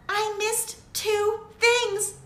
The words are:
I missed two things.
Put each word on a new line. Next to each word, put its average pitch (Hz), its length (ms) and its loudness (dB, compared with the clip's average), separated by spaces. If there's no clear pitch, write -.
I 427 280 0
missed 440 400 -2
two 427 480 0
things. 453 540 2